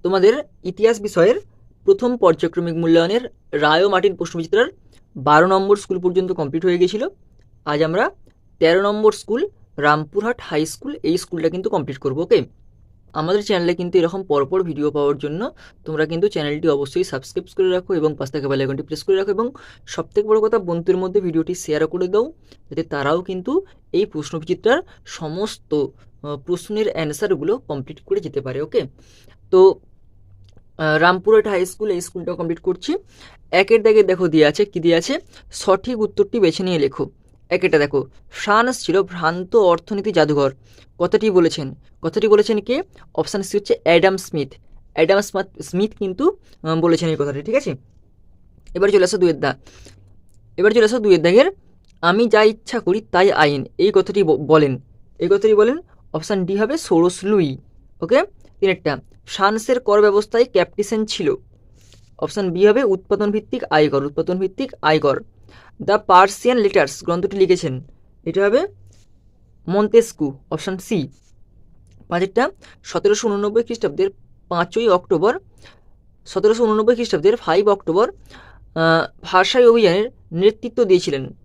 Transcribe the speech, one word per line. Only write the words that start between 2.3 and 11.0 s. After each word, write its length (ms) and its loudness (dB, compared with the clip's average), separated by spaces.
মূল্যায়নের 560 2
রায় 320 2
ও 40 2
মার্টিন 280 0
প্রশ্নবিচিত্রার 500 -2
বারো 300 4
নম্বর 300 2
স্কুল 220 -6
পর্যন্ত 340 -2
কমপ্লিট 320 -4
হয়ে 140 0
গেছিল। 300 0
আজ 180 -2
আমরা 280 0
তেরো 240 2
নম্বর 300 2
স্কুল 360 -6
রামপুরহাট 640 -2
হাই 260 -4
স্কুল, 360 -14